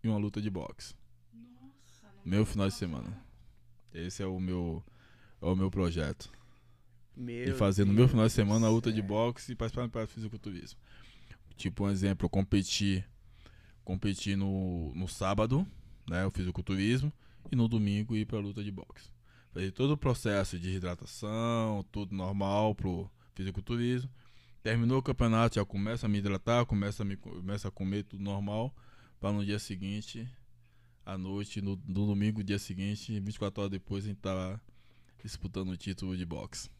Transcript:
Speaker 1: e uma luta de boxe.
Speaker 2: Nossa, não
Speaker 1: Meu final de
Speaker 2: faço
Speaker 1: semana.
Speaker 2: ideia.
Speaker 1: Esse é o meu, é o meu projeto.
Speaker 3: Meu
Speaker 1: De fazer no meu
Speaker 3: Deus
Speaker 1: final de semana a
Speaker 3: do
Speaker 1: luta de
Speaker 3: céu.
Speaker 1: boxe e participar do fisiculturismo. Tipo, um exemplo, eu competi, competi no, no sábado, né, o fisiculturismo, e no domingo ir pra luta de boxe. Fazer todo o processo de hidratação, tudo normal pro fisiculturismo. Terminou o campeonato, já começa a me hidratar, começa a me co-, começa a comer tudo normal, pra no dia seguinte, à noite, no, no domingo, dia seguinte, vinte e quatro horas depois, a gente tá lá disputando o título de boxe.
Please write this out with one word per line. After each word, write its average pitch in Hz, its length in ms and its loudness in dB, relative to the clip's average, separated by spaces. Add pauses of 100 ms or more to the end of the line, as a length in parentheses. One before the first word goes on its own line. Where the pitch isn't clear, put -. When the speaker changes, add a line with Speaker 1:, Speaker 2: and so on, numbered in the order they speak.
Speaker 1:
e 113 60 2
uma 107 80 2
luta 104 240 0
de 104 80 -2
boxe. - 440 -8 (400)
Speaker 2:
Nossa, - 720 -20 (120)
não - 80 -20
Speaker 1:
Meu 98 200 6
final 101 220 0
de 98 60 0
Speaker 2:
faço - 60 -10
Speaker 1:
semana. 78 380 -6 (760)
Speaker 2:
ideia. 82 160 -8
Speaker 1:
Esse 92 140 -8
é 98 40 -4
o 92 120 -4
meu, 90 460 -2 (580)
é - 40 -10
o 90 100 4
meu 95 160 2
projeto. 85 580 -2 (880)
Speaker 3:
Meu 120 300 -8
Speaker 1:
De - 80 0
fazer 101 320 4
no 98 80 6
meu 104 100 8
Speaker 3:
Deus 127 80 10
Speaker 1:
final 113 160 6
de 110 60 4
semana 110 340 4
a - 20 6
Speaker 3:
do 110 60 8
Speaker 1:
luta 117 160 2
de 110 80 2
Speaker 3:
céu. 98 80 -2
Speaker 1:
boxe 117 460 -2
e - 20 -6
participar 120 320 -4 (140)
do 107 60 -4
fisiculturismo. 104 680 -10 (800)
Tipo, - 300 -2
um 98 40 2
exemplo, 98 360 2
eu 87 40 0
competi, 98 720 2 (840)
competi 98 500 -2
no, 92 580 0
no 90 140 -4
sábado, 107 580 2 (440)
né, 90 160 0
o 95 60 2
fisiculturismo, 98 800 2 (380)
e - 60 -2
no 117 140 4
domingo 107 480 2
ir 107 80 0
pra 107 140 -4
luta 101 220 -6
de 104 100 -6
boxe. - 380 -14 (440)
Fazer 95 180 -4
todo 135 200 2
o 151 60 2
processo 101 640 0
de 90 120 -2
hidratação, 107 1160 -2
tudo 101 240 -6
normal 98 640 2
pro 90 340 -2 (240)
fisiculturismo. 120 760 -2 (520)
Terminou 117 360 4
o 131 60 4
campeonato, 117 520 4
já 104 100 4
começa 107 420 -2
a - 20 2
me 104 80 4
hidratar, 101 480 2
começa 101 380 0
a - 20 0
me 101 100 -2
co-, 95 200 -16
começa 98 320 -4
a 95 40 -4
comer 98 320 -2
tudo 98 200 -10
normal, 101 520 -2 (440)
pra 101 120 0
no 104 140 0
dia 101 140 -2
seguinte, 101 680 -6 (800)
à 98 120 -8
noite, 98 440 -4
no, 98 260 -2
no 101 200 2
domingo, 104 360 2
dia 101 140 0
seguinte, 101 600 -4
vinte 101 160 -4
e - 40 -14
quatro 101 220 -2
horas 98 100 -2
depois, 98 320 -4
a 104 40 -4
gente 101 100 -6
tá 95 160 -4
lá 92 260 -4 (640)
disputando 95 460 -6
o 90 80 -4
título 92 400 -4
de 90 80 -2
boxe. 73 420 -8 (120)